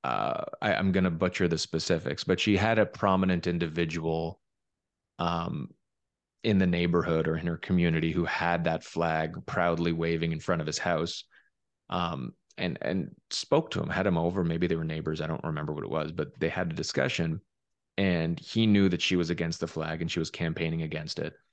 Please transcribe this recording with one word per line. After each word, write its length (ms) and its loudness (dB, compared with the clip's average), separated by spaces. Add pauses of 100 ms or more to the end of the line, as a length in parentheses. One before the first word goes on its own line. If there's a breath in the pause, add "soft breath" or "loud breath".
uh, 400 -2 (180)
I, 140 2
I'm 160 2
gonna 180 4
butcher 380 0
the 100 2
specifics, 680 -2
but 140 2
she 180 4
had 200 4
a 80 6
prominent 600 2
individual, 960 -2 (760)
um, 500 -2 (760)
in 160 4
the 80 6
neighborhood 600 2
or 100 0
in 100 -4
her 100 -2
community 540 2
who 140 0
had 400 0
that 180 0
flag 640 -2
proudly 440 0
waving 400 0
in 80 -4
front 220 0
of 60 -4
his 100 -4
house, 460 -2 (680 soft breath)
um, 440 -4 (260)
and, 220 -4
and 340 -4 (160)
spoke 400 0
to 100 -2
him, 80 -4
had 160 -2
him 120 2
over. 260 0
Maybe 240 0
they 80 2
were 80 -4
neighbors. 380 -4
I 60 -4
don't 160 -6
remember 300 -4
what 100 -6
it 60 -8
was, 220 -2
but 280 -6
they 100 0
had 200 -2
a 60 -6
discussion, 680 0 (560)
and 420 2
he 280 2
knew 220 8
that 120 2
she 140 2
was 160 2
against 280 -2
the 80 -2
flag 340 -4
and 100 -4
she 80 -2
was 100 -2
campaigning 540 -2
against 340 -6
it. 160 -6 (200)